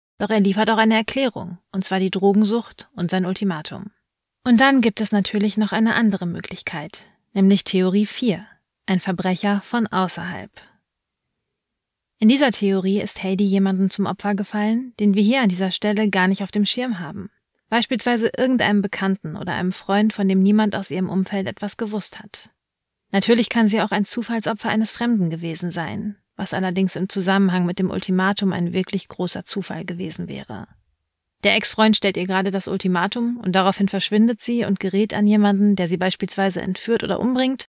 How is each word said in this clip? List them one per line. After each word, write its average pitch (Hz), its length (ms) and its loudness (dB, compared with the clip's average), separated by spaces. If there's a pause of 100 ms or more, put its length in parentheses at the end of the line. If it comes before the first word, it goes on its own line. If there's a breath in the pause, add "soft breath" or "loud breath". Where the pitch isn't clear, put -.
(180)
Doch 202 120 -4
er 214 120 4
liefert 202 280 2
auch 220 80 2
eine 220 180 4
Erklärung, 220 640 -4 (120)
und 190 140 -4
zwar 190 160 -2
die 185 100 2
Drogensucht 202 840 2
und 175 140 -2
sein 185 160 0
Ultimatum. 190 640 -4 (520)
Und 240 160 6
dann 269 220 6
gibt 220 180 0
es 214 140 -2
natürlich 202 420 0
noch 214 160 2
eine 220 240 2
andere 196 300 2
Möglichkeit, 170 800 -10 (240)
nämlich 196 320 4
Theorie 185 420 2
vier, - 400 -4 (400)
ein 185 140 0
Verbrecher 196 640 -2
von 233 260 -4
außerhalb. 170 640 -6 (1700)
In 220 80 4
dieser 269 240 6
Theorie 196 480 0
ist - 240 -6
Hady 190 220 0
jemandem 190 440 2
zum 196 160 -2
Opfer 202 300 -2
gefallen, 220 640 -2
den 208 160 4
wir 208 80 4
hier 254 180 4
an 214 80 4
dieser 185 220 0
Stelle 208 380 0
gar 190 180 2
nicht 196 160 0
auf - 80 -8
dem 208 140 0
Schirm 247 340 -4
haben. 185 300 -10 (400)
Beispielsweise 233 680 0
irgendeinem 220 460 2
Bekannten 196 520 -4
oder 165 200 -6
einem 180 160 -2
Freund, 208 420 0
von 196 140 0
dem 190 160 4
niemand 208 320 4
aus 196 160 -8
ihrem 185 180 -4
Umfeld 190 380 -2
etwas 202 280 -8
gewusst 214 440 -8
hat. - 320 -18 (600)
Natürlich 220 380 2
kann 226 180 2
sie 202 140 2
auch 208 80 -2
ein 196 160 0
Zufallsopfer 226 640 -4
eines 214 220 0
Fremden 214 400 0
gewesen 165 400 -6
sein, 175 440 -6 (200)
was - 180 -8
allerdings 185 420 0
im 180 140 -4
Zusammenhang 190 560 2
mit 175 140 -2
dem 185 100 0
Ultimatum 185 640 0
ein 175 200 -2
wirklich 185 340 -4
großer - 360 -6
Zufall 180 420 -8
gewesen 175 440 -8
wäre. - 380 -12 (760)
Der 202 120 2
Ex-Freund 220 420 2
stellt 196 180 0
ihr 180 120 -4
gerade 190 240 0
das 190 160 -4
Ultimatum 196 720 -2
und 180 160 -2
daraufhin 190 360 2
verschwindet 214 500 2
sie 233 260 -2
und 196 140 -2
gerät 196 360 0
an 208 100 2
jemanden, 202 500 4
der 180 120 0
sie 180 100 0
beispielsweise 190 640 -2
entführt 220 420 -2
oder - 160 -4
umbringt. 254 540 0